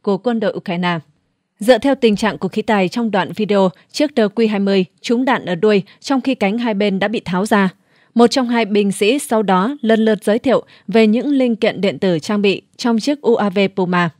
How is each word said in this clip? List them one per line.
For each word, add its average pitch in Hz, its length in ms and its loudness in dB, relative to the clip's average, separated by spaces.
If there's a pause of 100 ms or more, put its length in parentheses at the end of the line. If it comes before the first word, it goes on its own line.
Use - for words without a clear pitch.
của 196 160 -2
quân 233 220 -2
đội 202 180 -2
Ukraine. 175 420 -4 (600)
Dựa 240 180 4
theo 269 180 0
tình 226 200 2
trạng 202 220 -2
của 190 100 -6
khí 214 140 -4
tài 202 260 0
trong 233 240 -4
đoạn 185 240 -2
video, 196 340 2 (220)
chiếc 294 240 -2
R 240 40 2
Q 220 300 2
hai 208 100 -2
mươi 196 260 2 (160)
trúng 247 240 -2
đạn 254 200 0
ở 180 100 -4
đuôi, 202 280 2 (160)
trong 269 220 -2
khi 262 140 -2
cánh 202 220 -2
hai 240 160 -2
bên 196 260 0
đã 196 80 0
bị 214 180 -4
tháo 180 200 -2
ra. 196 240 2 (440)
Một 233 140 4
trong 240 220 0
hai 233 160 0
binh 202 260 0
sĩ 220 280 0
sau 220 240 -2
đó 202 380 0
lần 220 240 2
lượt 214 180 0
giới 214 160 0
thiệu 190 260 0 (220)
về 220 200 4
những 240 200 0
linh 254 280 0
kiện 185 260 -2
điện 185 180 -2
tử 180 200 0
trang 208 220 -4
bị 196 200 0 (140)
trong 233 240 -2
chiếc 285 220 -4
U 233 140 2
A 202 140 0
V 190 100 -2 (160)
Puma. 175 340 0 (100)